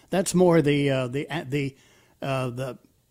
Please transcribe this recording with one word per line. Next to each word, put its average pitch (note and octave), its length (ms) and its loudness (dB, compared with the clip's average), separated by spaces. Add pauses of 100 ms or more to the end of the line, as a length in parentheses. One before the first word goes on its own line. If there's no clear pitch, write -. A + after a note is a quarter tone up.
that's F#3 240 -2
more F3 280 6
the, C#3+ 280 2
uh, C3 180 0
the, C#3 220 -6
uh, D#3 180 -8
the, C#3 280 -4 (460)
uh, C3 280 -4
the, B2 280 -10 (340)